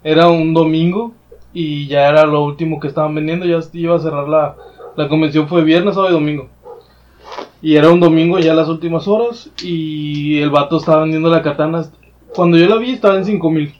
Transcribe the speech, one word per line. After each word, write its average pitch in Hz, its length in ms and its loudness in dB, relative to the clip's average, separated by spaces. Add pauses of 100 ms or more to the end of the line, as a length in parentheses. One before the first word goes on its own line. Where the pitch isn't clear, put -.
Era 160 240 2
un 160 260 2
domingo 165 600 0 (400)
y 151 340 -6
ya 143 220 2
era 156 160 6
lo 147 180 0
último 151 360 -4
que 151 80 -8
estaban 151 280 -4
vendiendo. 165 300 -4
Ya 170 140 0 (140)
iba 170 220 -2
a 160 40 0
cerrar 147 280 -4
la, 151 280 0 (400)
la 151 140 -2
convención, 156 380 0
fue 170 160 0
viernes, 175 320 2
sábado 190 160 0
y 165 80 2
domingo. 151 280 -6 (1120)
Y 156 140 2
era 151 140 6
un 175 100 6
domingo 170 400 2
ya 160 140 2
las 160 160 2
últimas 165 380 -6
horas 233 420 -4 (120)
y 151 800 -4
el 147 80 0
vato 143 280 0
estaba 156 240 2
vendiendo 160 280 0
la 160 120 2
katana. 156 440 -4 (480)
Cuando 170 240 2
yo 175 100 6
la 220 100 2
vi 247 140 -4
estaba 202 260 0
en 190 80 -4
cinco 175 260 -2
mil. 147 280 -4